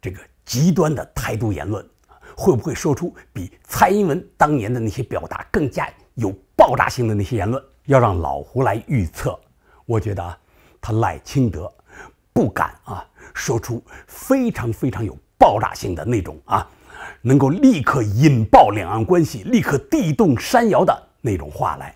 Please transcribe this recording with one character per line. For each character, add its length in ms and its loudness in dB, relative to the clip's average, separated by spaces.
这 80 -10
个 120 -16
极 260 2
端 240 2
的 120 -8
台 280 -8
独 160 -2
言 160 -6
论？ 180 -8
会 220 2
不 80 -4
会 100 -6
说 220 -2
出 180 -8
比 180 -12
蔡 240 0
英 180 2
文 180 -2
当 180 2
年 180 -2
的 60 -4
那 100 -2
些 140 -8
表 240 -8
达 240 -10
更 180 0
加 220 -6
有 200 -4
爆 220 6
炸 100 4
性 220 -2
的 40 -2
那 80 0
些 140 -4
言 100 -2
论？ 160 -4
要 160 4
让 180 2
老 220 -4
胡 240 -4
来 240 -2
预 180 0
测， 320 -6
我 140 0
觉 160 -6
得 80 -8
啊， 160 -12
他 140 -6
赖 260 -2
清 320 -2
德 180 -10
不 180 0
敢 240 -4
啊， 200 -12
说 260 -4
出 240 -10
非 420 -2
常 220 -6
非 180 -4
常 140 -8
有 100 -8
爆 220 6
炸 140 -4
性 200 -8
的 120 -8
那 160 -2
种 240 -12
啊， 200 -2
能 160 4
够 120 4
立 340 4
刻 180 0
引 440 2
爆 240 8
两 200 -4
岸 140 -2
关 220 2
系、 180 -10
立 180 2
刻 160 -2
地 360 -2
动 260 2
山 300 2
摇 160 4
的 240 -2
那 160 -2
种 160 -8
话 240 -6
来。 200 -16